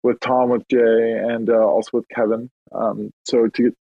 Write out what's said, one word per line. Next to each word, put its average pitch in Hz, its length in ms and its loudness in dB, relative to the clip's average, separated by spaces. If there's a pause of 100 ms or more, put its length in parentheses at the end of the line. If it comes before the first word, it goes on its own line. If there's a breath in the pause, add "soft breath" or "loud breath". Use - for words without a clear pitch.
with 120 160 0
Tom, 127 300 0
with 120 200 0
Jay, 113 480 2
and, 113 320 -4
uh, 113 160 4
also 110 260 0
with 117 180 -4
Kevin. 117 420 -2 (200)
Um, 104 380 -6 (160)
so 117 220 2
to - 160 -2
get 117 100 2 (100)